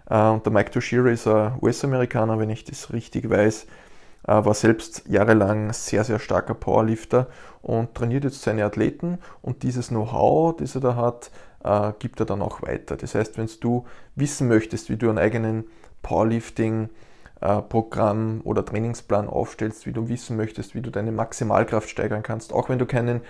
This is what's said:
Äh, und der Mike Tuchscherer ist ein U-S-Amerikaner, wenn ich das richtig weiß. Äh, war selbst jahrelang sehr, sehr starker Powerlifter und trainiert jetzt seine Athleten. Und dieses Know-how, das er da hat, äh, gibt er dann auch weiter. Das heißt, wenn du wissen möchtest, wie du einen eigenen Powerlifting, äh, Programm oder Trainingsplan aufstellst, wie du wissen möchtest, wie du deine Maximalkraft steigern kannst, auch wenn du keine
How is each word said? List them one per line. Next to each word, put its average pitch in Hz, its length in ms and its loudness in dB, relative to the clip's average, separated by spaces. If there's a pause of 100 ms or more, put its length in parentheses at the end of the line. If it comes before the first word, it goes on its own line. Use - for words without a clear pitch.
(120)
Äh, 107 160 4
und 110 160 0
der 107 80 0
Mike 101 180 2
Tuchscherer 123 400 2
ist 117 160 0
ein 107 340 2
U-S-Amerikaner, 120 800 0
wenn 107 120 0
ich 113 140 -8
das - 280 -16
richtig 113 360 -6
weiß. 104 380 2 (580)
Äh, 104 200 4
war 104 100 4
selbst - 540 2
jahrelang 107 640 4
sehr, 107 320 0
sehr 110 140 0
starker - 360 -2
Powerlifter 113 760 2 (340)
und 113 320 -2
trainiert 117 300 -2
jetzt 135 180 -6
seine 110 220 2
Athleten. 170 540 -2 (220)
Und - 220 -8
dieses 123 260 -2
Know-how, 143 680 2
das 143 180 -6
er 131 60 -6
da 123 160 2
hat, 120 340 -2 (340)
äh, 104 340 2
gibt - 220 -6
er 110 60 -2
dann 101 160 -2
auch - 200 -6
weiter. - 340 -6
Das - 180 -8
heißt, 110 240 -2
wenn 110 100 -4 (120)
du 120 260 0 (280)
wissen 139 340 0
möchtest, 110 420 2
wie 117 60 -2
du 113 120 2
einen 110 100 2
eigenen 110 460 0 (380)
Powerlifting, 113 880 0 (500)
äh, 104 220 2
Programm 110 800 0
oder 107 200 0
Trainingsplan 107 640 -2
aufstellst, - 580 -6
wie 123 60 -6
du 117 160 -4
wissen 120 280 -6
möchtest, 110 380 -6
wie - 60 -8
du 123 100 -8
deine 110 200 -4
Maximalkraft 110 800 0
steigern 107 340 -4
kannst, 110 300 -8
auch - 160 0
wenn 131 100 0
du 123 80 0
keine 120 440 0